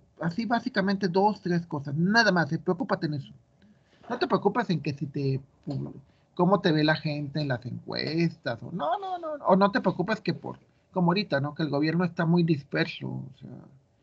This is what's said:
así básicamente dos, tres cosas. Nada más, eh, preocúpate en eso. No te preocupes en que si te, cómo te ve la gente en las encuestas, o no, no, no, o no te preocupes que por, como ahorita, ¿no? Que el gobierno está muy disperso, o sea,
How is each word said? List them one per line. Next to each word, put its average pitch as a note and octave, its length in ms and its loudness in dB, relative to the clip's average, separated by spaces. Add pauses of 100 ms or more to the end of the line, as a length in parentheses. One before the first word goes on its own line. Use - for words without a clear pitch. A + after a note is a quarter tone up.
(220)
así E3+ 240 -2
básicamente G3+ 640 0
dos, G3 340 2
tres E3+ 240 0
cosas. C#3+ 300 -6
Nada G3+ 360 4
más, D#3+ 200 2
eh, E3 80 0
preocúpate F#3 480 0
en D3+ 80 -4
eso. C#3 180 -8 (760)
No A#3+ 80 -4
te E4 100 -2
preocupes - 420 2
en D#3+ 120 0
que C#3+ 120 -2
si C#3+ 140 -8
te, C3+ 340 -2 (920)
cómo G3 280 4
te F3+ 100 4
ve D#3 120 4
la D3+ 120 6
gente D3 460 -4
en C#3+ 80 -2
las B2 160 -4
encuestas, B2+ 1000 -2
o C3 80 -12
no, C#4+ 280 -2
no, F#4+ 180 -8
no, D#4+ 160 -8 (120)
o F#3+ 100 6
no G3+ 160 4
te A3+ 100 -2
preocupes F#3+ 400 -2
que - 120 -2
por, B2+ 260 -12 (340)
como F3 180 2
ahorita, G3 300 0
¿no? D3 120 -4
Que E3 100 -4
el D3 60 0
gobierno D#3+ 360 0
está E3+ 200 -2
muy F3 180 4
disperso, D#3 640 -2
o C3 320 -10
sea, C3+ 100 -16 (540)